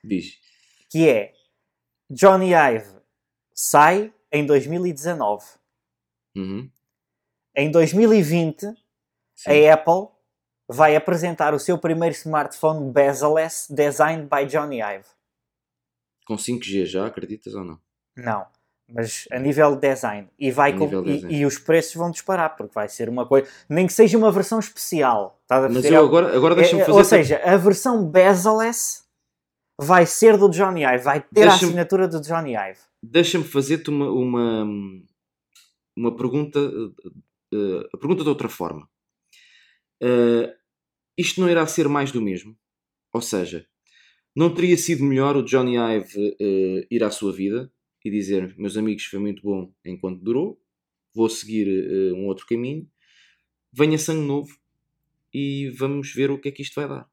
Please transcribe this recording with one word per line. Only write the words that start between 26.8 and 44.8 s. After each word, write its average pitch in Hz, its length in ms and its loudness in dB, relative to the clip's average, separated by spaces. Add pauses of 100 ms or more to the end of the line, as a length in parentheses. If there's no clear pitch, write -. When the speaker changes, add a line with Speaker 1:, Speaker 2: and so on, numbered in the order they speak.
Speaker 2:
é, - 40 4
Speaker 1:
fazer 208 100 4
Speaker 2:
ou 202 60 10
Speaker 1:
essa 190 140 6
Speaker 2:
seja, 151 280 4
a 180 120 4
versão 202 540 2
bezel-less 202 920 2 (760)
vai 175 260 6
ser 214 300 6
do 196 140 6
Johnny 175 340 -2
Ive, 127 200 2
vai 143 160 0
ter 208 220 2
a - 20 10
Speaker 1:
Deixa-me 180 280 6
Speaker 2:
assinatura 175 360 0
do 160 120 -6
Johnny 151 340 -6
Ive. 95 260 -8 (220)
Speaker 1:
deixa-me 160 420 0
fazer-te 143 440 -2
uma, 143 220 -2
uma, 120 560 -2 (1300)
uma 117 200 -4
pergunta, 147 420 -4
eh, 110 520 -6 (440)
eh, 101 400 -4
a - 20 -16
pergunta 160 260 -4
de 147 60 -2
outra 135 200 -2
forma. 80 380 -10 (1160)
Eh, 120 520 2 (600)
isto 175 240 -4
não 180 100 2
irá 165 160 2
ser 160 220 0
mais 139 240 -2
do 123 100 -4
mesmo? 101 340 -8 (560)
Ou 117 80 -4
seja, 90 460 -6 (680)
não 170 180 2
teria 175 240 2
sido 156 280 -2